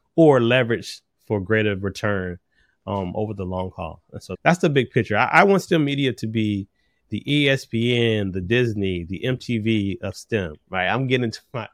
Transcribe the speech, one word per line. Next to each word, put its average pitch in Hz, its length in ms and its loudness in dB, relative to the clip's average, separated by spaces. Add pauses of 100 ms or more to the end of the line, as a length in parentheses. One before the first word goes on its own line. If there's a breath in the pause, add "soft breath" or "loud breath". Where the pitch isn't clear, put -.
(160)
or 151 240 8
leveraged 117 600 0 (240)
for 107 140 -2
greater 107 380 0
return, 95 600 -4 (480)
um, 98 300 -4
over 107 180 -6
the 98 120 -8
long 92 300 -6
haul. 82 260 -10 (100)
And - 100 -14
so 92 220 -12
that's 165 160 4
the 180 100 2
big 139 220 0
picture. 104 260 0
I, 120 140 4
I 160 140 6
want 196 160 4
stem 160 240 2
Media 139 280 0
to - 140 -8
be 107 400 -2 (420)
the 104 220 -8
E 147 160 2
S 135 180 0
P 120 320 0
N, 107 360 0
the 95 80 -4
Disney, 98 640 0
the 87 180 -8
M 131 140 -2
T 120 200 -4
V 104 440 0
of 98 160 -8
stem, 90 380 -4 (140)
right? 92 180 -2
I'm 127 200 -2
getting 151 180 2
into 110 140 -6 (140)
my 113 200 -8